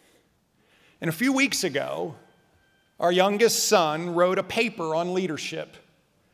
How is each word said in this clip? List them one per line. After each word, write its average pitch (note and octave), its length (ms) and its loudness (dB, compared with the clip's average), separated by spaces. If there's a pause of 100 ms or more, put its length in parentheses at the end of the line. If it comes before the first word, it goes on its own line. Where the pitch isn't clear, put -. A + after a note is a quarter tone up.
(1000)
And E3 80 -2
a D#3+ 40 -2
few B3+ 200 0
weeks C4+ 320 0
ago, C#3 500 -4 (880)
our F3 100 4
youngest G3+ 560 4
son E3+ 480 2
wrote F3+ 240 2
a F#3+ 40 -4
paper F#3 520 -4
on F3 180 -2
leadership. D#3+ 600 -6 (580)